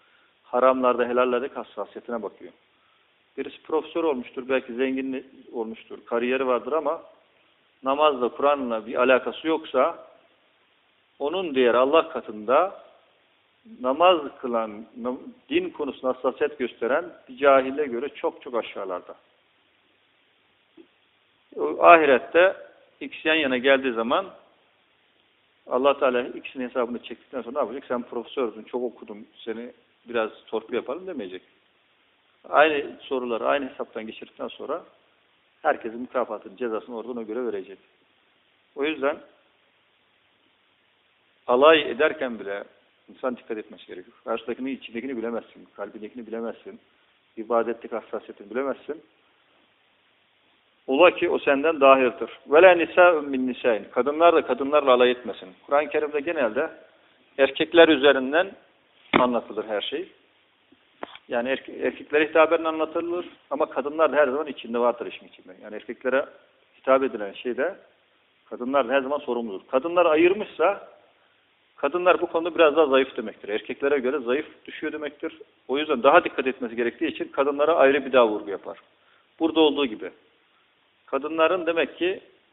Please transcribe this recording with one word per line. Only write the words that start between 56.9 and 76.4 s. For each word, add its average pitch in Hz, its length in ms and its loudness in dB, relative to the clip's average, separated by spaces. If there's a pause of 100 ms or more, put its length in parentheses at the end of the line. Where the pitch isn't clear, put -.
erkekler 160 500 6
üzerinden 143 640 2 (680)
anlatılır 117 460 0
her 107 160 -4
şey. 165 280 -8 (1160)
Yani 123 220 -2
erke-, - 360 -6
erkeklere 147 440 0
hitaben 160 340 4
anlatılır 165 640 -4 (240)
ama 147 160 -2
kadınlar 147 460 -2
da 131 40 -2
her 147 120 4
zaman 147 200 -4
içinde 120 320 -8
vardır 120 260 0
işin 95 220 -16
içinde. - 360 -20
Yani 107 120 -16
erkeklere 127 500 -4 (520)
hitap 135 260 2
edilen 107 300 -6
şey 120 240 -8
de 175 180 -4 (720)
kadınlar 123 380 -2
da 123 60 -2
her 139 80 2
zaman 139 180 -4
sorumludur. 117 420 -6 (100)
Kadınlar 170 340 2
ayırmışsa 175 840 2 (880)
kadınlar 170 460 0
bu 175 40 -2
konuda 165 300 -4
biraz 151 200 4
daha 160 100 6
zayıf 131 320 2
demektir. 107 320 -12
Erkeklere 135 500 -4
göre 131 200 -2
zayıf 127 260 -2 (200)
düşüyor - 280 -10
demektir. 151 400 -10 (340)
O 165 100 -2
yüzden 151 260 -2
daha 151 200 8
dikkat 135 240 -4